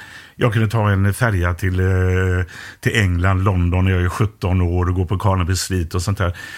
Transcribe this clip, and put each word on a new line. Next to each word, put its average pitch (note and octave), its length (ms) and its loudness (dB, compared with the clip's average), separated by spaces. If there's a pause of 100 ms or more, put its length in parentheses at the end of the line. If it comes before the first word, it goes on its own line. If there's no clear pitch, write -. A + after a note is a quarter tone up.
(340)
Jag A#2 180 0
kunde A2 160 2
ta G#2 220 2
en G2 240 2
färja F2 400 0
till, F#2 260 -2
eh, F#2 60 2 (960)
till - 160 -2
England, F#2 480 2
London, F#2 400 2
när F#2+ 80 2
jag F2+ 100 2
är F2+ 60 2
sjutton F#2+ 520 -2
år F2+ 280 0
och F2+ 60 0
gå F2+ 120 0
på F#2+ 120 -2
Carnaby F#2 380 0
Street F2 380 -4
och F2+ 80 -2
sånt G2 160 -2
där. F2 180 -2 (220)